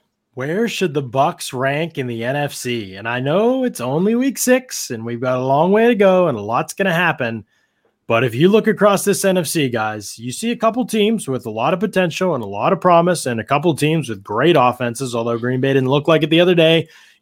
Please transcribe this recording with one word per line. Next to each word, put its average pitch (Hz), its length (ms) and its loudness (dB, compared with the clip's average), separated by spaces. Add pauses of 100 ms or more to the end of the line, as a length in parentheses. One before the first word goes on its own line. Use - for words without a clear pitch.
(320)
where 160 340 -4
should 185 260 -2
the 143 100 -2
Bucks 135 500 -2
rank 139 460 -2
in 131 100 -4
the 113 160 -6
N 127 100 -2
F 143 180 -2
C? 110 440 -8
And 107 120 -8
I 120 120 -4
know 214 420 0
it's 247 180 -4
only 170 360 0
week 262 220 -2
six, - 520 -2
and 113 160 -8
we've 117 140 -6
got 127 180 0
a 127 60 -2
long 143 260 4
way 220 160 4
to 240 80 4
go, 190 320 4
and 139 100 0
a 104 40 -6
lot's 120 340 -4
gonna 190 180 -2
happen. 151 520 -2 (640)
But 117 160 2
if 120 120 -2
you 160 160 4
look 214 160 2
across 202 360 2
this 202 220 -2
N 190 140 2
F 165 80 -2
C, 139 240 -2
guys, 107 480 -6
you 120 120 -10
see 226 200 -6
a 240 60 -4
couple 226 280 -2
teams 214 420 0
with 131 200 -6
a 117 40 -8
lot 113 220 0
of 180 80 -2
potential 185 540 0
and 120 100 -4
a 101 40 -10
lot 113 260 0
of 151 60 -8
promise, 175 440 4
and 117 160 -2
a 107 40 -4
couple 147 300 0
teams 147 360 0
with 98 120 -10
great 131 360 2
offenses, 123 560 0
although 117 240 -2
Green 123 220 -4
Bay 135 120 0
didn't 131 160 2
look 143 200 0
like 160 140 4
it 160 60 -2
the 165 120 4
other 180 140 4
day. 165 340 4 (340)